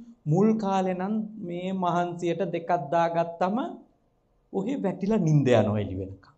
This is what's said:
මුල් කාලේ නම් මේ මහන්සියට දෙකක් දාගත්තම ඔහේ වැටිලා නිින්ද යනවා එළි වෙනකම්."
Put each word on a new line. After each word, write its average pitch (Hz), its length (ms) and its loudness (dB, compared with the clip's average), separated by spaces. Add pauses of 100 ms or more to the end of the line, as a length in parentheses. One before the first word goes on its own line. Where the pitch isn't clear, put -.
(220)
මුල් 185 340 4
කාලේ 190 380 0
නම් 196 200 -4 (220)
මේ 175 360 -6
මහන්සියට 175 720 0
දෙකක් 170 240 -4 (180)
දාගත්තම 170 680 0 (960)
ඔහේ 190 300 -4
වැටිලා 196 360 0
නිින්ද 156 300 4
යනවා 107 320 4
එළි 92 160 -4
වෙනකම්." - 420 -10